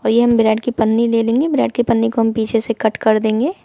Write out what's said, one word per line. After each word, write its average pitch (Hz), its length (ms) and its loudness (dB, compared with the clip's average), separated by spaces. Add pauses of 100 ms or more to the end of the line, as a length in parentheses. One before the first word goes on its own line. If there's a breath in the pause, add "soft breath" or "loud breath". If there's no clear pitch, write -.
और 220 60 0
ये 226 120 4
हम 240 140 2
bread 220 240 2
की - 120 -4
पन्नी 220 360 0
ले 226 140 0
लेंगे, 240 260 0
bread 254 240 0
की 240 100 -4
पन्नी 226 280 0
को 233 100 -4
हम 226 120 0
पीछे 220 280 -2
से 226 140 -4
cut - 240 -2
कर 220 200 2
देंगे। 220 360 -2 (100)